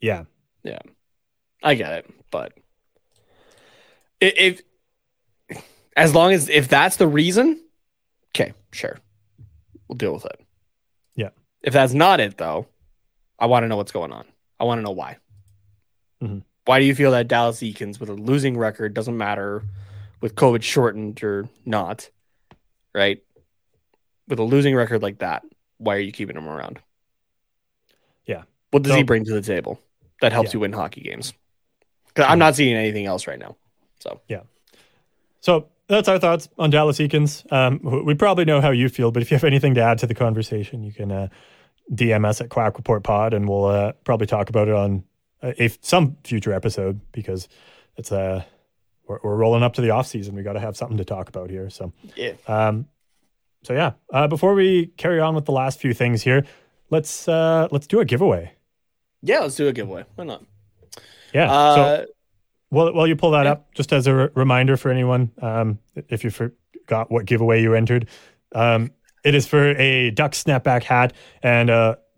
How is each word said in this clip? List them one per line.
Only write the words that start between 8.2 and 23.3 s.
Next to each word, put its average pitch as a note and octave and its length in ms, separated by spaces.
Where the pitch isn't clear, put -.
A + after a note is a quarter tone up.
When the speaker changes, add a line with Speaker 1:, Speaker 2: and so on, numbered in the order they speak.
Speaker 2:
okay, - 180
sure. - 280
We'll - 100
deal F#2 160
with E2 100
it. - 160
Speaker 1:
Yeah. G2+ 140
Speaker 2:
If C3 120
that's C3 200
not E3+ 260
it, G2 180
though, E2 280
I - 80
wanna A#2+ 220
know A2 80
what's G2+ 160
going E2 200
on. A1 120
I A#2 40
wanna A#2 180
know G#2 100
why. C#2 240
Speaker 1:
Mm-hmm. G2+ 160
Speaker 2:
Why B2+ 120
do C#3 80
you C#3 80
feel C3+ 160
that A#2+ 180
Dallas A#2 320
Eakins G#2 380
with G#2+ 100
a G#2 60
losing B2+ 420
record, G#2+ 380
doesn't A#2 240
matter G2+ 460
with - 160
covid A#2+ 260
shortened G#2+ 600
or G2+ 240
not, G2+ 420
right? G2+ 260